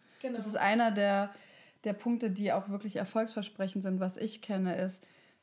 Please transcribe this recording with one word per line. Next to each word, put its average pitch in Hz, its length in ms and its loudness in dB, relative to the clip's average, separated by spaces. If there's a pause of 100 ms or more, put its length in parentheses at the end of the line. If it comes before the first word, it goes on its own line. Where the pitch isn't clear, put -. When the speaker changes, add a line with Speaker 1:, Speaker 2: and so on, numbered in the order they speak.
(200)
Speaker 1:
Genau. 247 160 -4
Speaker 2:
Das 214 100 -4
ist 208 100 -2
einer 226 360 4
der, 202 420 2 (500)
der 214 100 0
Punkte, 233 360 0
die 196 220 0
auch 196 160 0
wirklich 202 280 -4
erfolgsversprechend 196 840 -2
sind, 190 160 0
was 185 180 -2
ich - 260 -6
kenne, 190 380 0
ist, 185 240 -4 (380)